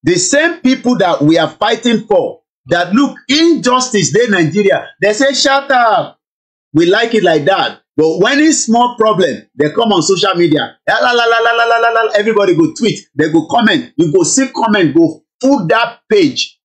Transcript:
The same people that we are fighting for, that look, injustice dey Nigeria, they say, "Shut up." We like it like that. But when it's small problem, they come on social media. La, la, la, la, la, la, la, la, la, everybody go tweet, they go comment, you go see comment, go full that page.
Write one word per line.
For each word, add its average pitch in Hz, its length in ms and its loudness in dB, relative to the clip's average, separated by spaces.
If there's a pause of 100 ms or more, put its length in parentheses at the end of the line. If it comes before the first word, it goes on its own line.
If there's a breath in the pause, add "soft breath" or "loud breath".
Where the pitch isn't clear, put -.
The 165 120 0
same 302 480 -2
people 254 360 0
that 180 240 0
we 156 140 4
are 160 140 0
fighting 233 560 -2
for, - 340 -2 (260)
that 170 280 -2
look, 269 240 0 (100)
injustice 247 840 0
dey 233 140 2
Nigeria, 175 600 0 (140)
they 202 100 2
say, 269 220 0
"Shut 277 360 0
up." 233 480 0 (540)
We 165 140 2
like 226 280 0
it 208 80 2
like 160 220 0
that. 165 380 -2 (140)
But 160 240 0
when 269 200 2
it's 311 240 2
small 233 320 0
problem, 175 460 -2 (160)
they 147 140 0
come 220 200 0
on 175 100 0
social 185 320 -2
media. 156 440 0 (100)
La, 214 120 0
la, 247 120 0
la, 240 140 0
la, 233 140 2
la, 233 120 0
la, 233 120 0
la, 233 120 2 (140)
la, 226 120 0
la, 220 100 -2
everybody 202 440 0
go 160 160 0
tweet, 214 260 -4 (160)
they 151 160 -2
go 156 200 0
comment, 214 460 0
you 160 160 0
go 349 100 2
see 262 320 -2
comment, 170 400 0
go - 280 0 (180)
full 254 260 0
that 226 340 -2 (100)
page. 165 540 0